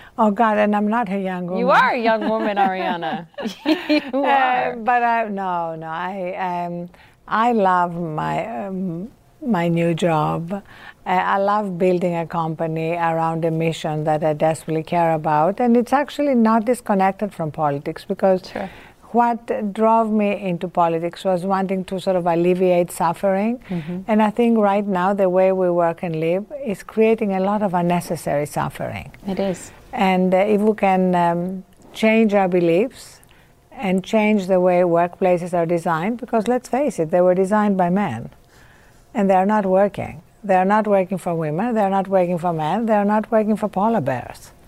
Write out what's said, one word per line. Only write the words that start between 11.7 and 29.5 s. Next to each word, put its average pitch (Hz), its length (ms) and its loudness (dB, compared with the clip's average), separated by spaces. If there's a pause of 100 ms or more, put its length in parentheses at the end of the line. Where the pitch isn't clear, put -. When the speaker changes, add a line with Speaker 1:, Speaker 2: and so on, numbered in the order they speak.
Speaker 1:
building 180 380 0
a 170 100 -4
company 160 680 -4
around 165 500 -2
a 165 80 0
mission 160 520 -2
that 156 200 0
I 156 80 2
desperately 156 500 -2
care 170 300 0
about. 156 480 0
And 240 160 4
it's 240 160 0
actually 285 420 0
not 226 300 2
disconnected 196 680 0
from 156 200 -6
politics 147 520 -4
because 190 460 0
Speaker 2:
Sure. 196 180 -8 (440)
Speaker 1:
what 220 600 0
drove 220 380 2
me 208 280 0 (120)
into 170 180 -4
politics 170 560 -2
was 185 220 0
wanting 190 400 -2
to 190 120 -6
sort 185 180 -2
of 175 100 -2
alleviate 175 640 2
suffering. 196 680 -2 (120)
Speaker 2:
Mm-hmm. 175 360 -6
Speaker 1:
And 220 160 2
I 214 80 4
think 233 280 2
right 202 280 2
now 190 280 0
the 190 160 2
way 190 220 4
we 185 180 2
work 170 320 0
and 160 180 -4
live 175 240 0 (180)
is 220 200 -6
creating 220 520 2
a 190 60 0
lot 202 220 0
of 190 100 -2
unnecessary 175 720 -2
suffering. 143 640 -6 (160)
Speaker 2:
It 190 140 -6
is. 190 320 -6 (220)